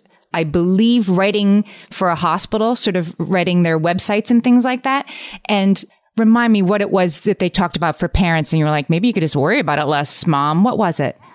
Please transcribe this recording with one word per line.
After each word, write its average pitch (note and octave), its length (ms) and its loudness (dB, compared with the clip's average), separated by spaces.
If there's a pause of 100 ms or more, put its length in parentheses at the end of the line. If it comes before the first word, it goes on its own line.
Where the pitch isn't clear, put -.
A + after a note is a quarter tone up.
(340)
I E3 100 -2
believe, F#3+ 680 0
writing G3+ 540 2 (280)
for F#3 180 -2
a E3+ 60 0
hospital, G3 600 -2
sort G#3 200 -2
of F3 240 -4
writing F3 420 0
their E3 180 2
websites F#3+ 520 0
and A#3+ 120 4
things B3 220 4
like B3+ 160 -4
that. C4+ 260 -2 (380)
And G3 400 0 (320)
remind A3+ 360 4
me G3+ 100 2
what G3 180 0
it G3+ 80 -4
was F3+ 320 0
that G#3 160 -2
they F#3 120 -2
talked F3 280 -4
about D#3+ 220 -2
for F3 80 -2
parents. E3 440 0
And D#3+ 60 2
you D3+ 80 2
were D3+ 60 0
like, D3 180 -2
"Maybe E3+ 160 0
you A#3+ 80 2
could F3 80 -2
just D#3+ 140 -2
worry D#3+ 240 0
about D3 180 -2
it D3+ 80 -2
less, C#3+ 400 -2
Mom." D3+ 380 2
What A#3+ 160 0
was F3+ 200 -2
it? C#3 200 -4 (160)